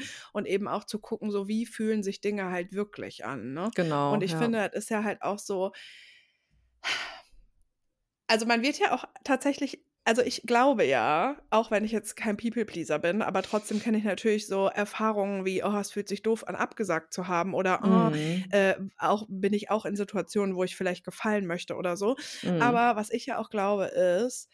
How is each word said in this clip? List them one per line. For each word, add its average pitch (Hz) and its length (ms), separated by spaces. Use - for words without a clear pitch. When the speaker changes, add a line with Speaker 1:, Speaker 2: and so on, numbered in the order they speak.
Speaker 1:
und 208 140
eben 196 200
auch 180 180
zu - 120
gucken, 214 320
so: 202 180
„Wie 220 200
fühlen 220 340
sich 196 180
Dinge 202 300
halt 180 240
wirklich 196 500
an“, 123 300
ne? 185 180
Und 147 160
Speaker 2:
Genau, - 0
Speaker 1:
ich 170 120
Speaker 2:
ja. - 20
Speaker 1:
finde, 226 360
das 214 120
ist - 40
ja 214 140
halt 202 180
auch 202 160
so 196 340
also, 226 160
man 233 180
wird 285 160
ja 392 140
auch - 120
tatsächlich, 277 600
also, 226 200
ich - 200
glaube 240 420
ja, 147 520
auch 226 200
wenn 208 140
ich 214 60
jetzt 214 240
kein 208 220
People-Pleaser 185 600
bin, 175 220
aber 190 220
trotzdem 214 360
kenne 220 200
ich 208 40
natürlich 214 440
so 196 200
Erfahrungen 202 800
wie: 190 180
„Oh, 208 160
es 202 120
fühlt 202 160
sich 202 160
doof 220 240
an, - 80
abgesagt - 580
zu 180 140
haben“, 175 260
oder, 185 580
oh, - 20
Speaker 2:
Mhm. 175 420
Speaker 1:
äh, 196 200
auch, 202 320
bin 196 240
ich 208 180
auch 320 140
in 202 100
Situationen, 196 600
wo 180 80
ich 180 120
vielleicht 180 300
gefallen 208 420
möchte 175 280
oder 175 220
so. 208 180
Speaker 2:
Mhm. 233 420
Speaker 1:
Aber 240 100
was 214 160
ich 240 160
ja 262 120
auch 220 100
glaube, 196 360
ist, 180 680